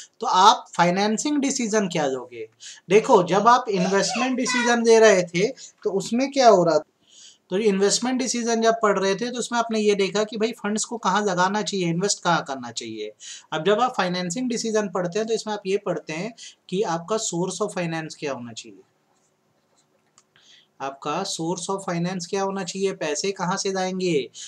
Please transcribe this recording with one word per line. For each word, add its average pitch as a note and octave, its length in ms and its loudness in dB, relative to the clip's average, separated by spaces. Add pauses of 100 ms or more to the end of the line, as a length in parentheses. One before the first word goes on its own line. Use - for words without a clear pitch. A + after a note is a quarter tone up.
(220)
तो - 60 -4
आप G3+ 380 6 (100)
फाइनेंसिंग G#3 640 2
डिसीजन A3 480 0
क्या E3+ 200 -2
लोगे। A#2+ 400 -8 (420)
देखो, G#3+ 340 6
जब F#3+ 240 2
आप A#3+ 220 6
इन्वेस्टमेंट G3 680 0
डिसीजन A#3+ 460 0
दे A3+ 160 8
रहे G#3 260 8
थे F3 220 0 (360)
तो G#3 100 -2
उसमें A3+ 380 -2
क्या C4 180 4
हो F#3+ 140 8
रहा E3 140 4
था? D3+ 60 -2 (680)
तो F3+ 80 0
इन्वेस्टमेंट G#3 600 2
डिसीजन A#3 420 -2
जब A3+ 200 2
पढ़ G3+ 180 4
रहे F#3+ 160 0
थे A#3 160 -4
तो B3 80 -8
उसमें A#3 200 -4
आपने A3 200 -2
ये G#3 160 2
देखा G3 280 0
कि A#3+ 140 -8
भाई A3 160 -2
फंड्स G#3 320 -4
को A#3 140 -10
कहाँ G3+ 260 0
लगाना F#3+ 360 0
चाहिए, F3+ 280 -2
इन्वेस्ट F3 340 -2
कहाँ E3+ 200 2
करना B2+ 280 -10
चाहिए। A2 400 -10 (420)
अब D#3 120 -4
जब G#3 160 4
आप B3+ 160 0
फाइनेंसिंग F3+ 520 -2
डिसीजन G#3+ 400 -2
पढ़ते F3 300 -4
हैं A3 80 -2
तो A3+ 60 -2
इसमें G#3+ 200 -4
आप G3+ 120 -10
ये F#3+ 200 -2
पढ़ते D#3+ 280 -6
हैं G3 200 -8 (360)
कि F3+ 140 -2
आपका E3+ 400 -4
source F3+ 380 -4
of G3+ 160 -6
finance E3 380 -6
क्या C#3+ 180 -6
होना A#2+ 200 -12
चाहिए, G#2 280 -18 (2000)
आपका C3+ 340 -8 (120)
source F3 440 -6
of G3 140 -4
finance F3 420 -4
क्या G3 160 -4
होना G3 220 -4
चाहिए, F#3+ 300 -4
पैसे E3+ 380 -4
कहाँ F#3+ 260 -4
से G3 160 -4
लाएंगे। F#3 400 -2 (340)